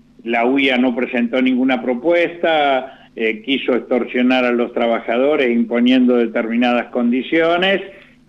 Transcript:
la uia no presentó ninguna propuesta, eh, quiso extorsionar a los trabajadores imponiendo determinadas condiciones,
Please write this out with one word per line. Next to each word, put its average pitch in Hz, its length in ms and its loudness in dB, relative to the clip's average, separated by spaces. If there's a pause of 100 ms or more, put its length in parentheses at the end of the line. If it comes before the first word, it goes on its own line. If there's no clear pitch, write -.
(240)
la 117 200 0
uia 135 320 2
no 123 180 2
presentó 123 460 -2
ninguna 127 400 0
propuesta, 147 1400 -2
eh, 110 240 -2
quiso 131 340 -2
extorsionar 123 720 0
a 123 80 0
los 120 220 -2
trabajadores 120 760 0
imponiendo 120 640 2
determinadas 117 720 0
condiciones, 165 920 0 (480)